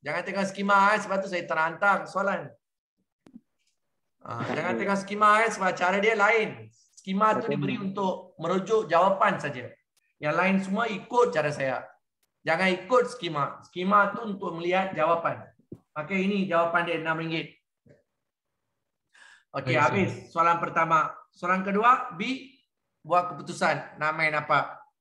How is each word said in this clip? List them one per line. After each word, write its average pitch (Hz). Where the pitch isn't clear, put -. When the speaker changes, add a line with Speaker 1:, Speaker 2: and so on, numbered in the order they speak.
Speaker 1:
Jangan 156
tengok 190
skema, 202
eh, 202
sebab 185
tu 185
saya 175
terhantar 165
soalan. 180
Ah, 117
jangan 170
Speaker 2:
Okey. -
Speaker 1:
tengok 196
skema, 208
eh, 226
sebab 196
cara 180
dia 220
lain. 202
Skema 208
tu 233
Speaker 2:
Okey. 214
Speaker 1:
diberi -
untuk 196
merujuk 185
jawapan 190
saja. 127
Yang 151
lain 190
semua 202
ikut 240
cara 151
saya. 135
Jangan 165
ikut 247
skema. 147
Skema 196
tu -
untuk 190
melihat 180
jawapan. 156
Okey, 151
ini 202
jawapan 170
dia, 165
enam 160
ringgit. 160
Okey, 135
Speaker 3:
Baik, 151
Speaker 1:
habis 170
Speaker 3:
sir. -
Speaker 1:
soalan 170
pertama. 165
Soalan 185
kedua, 208
B, 247
buat 175
keputusan. 151
Nak 151
main 156
apa? 147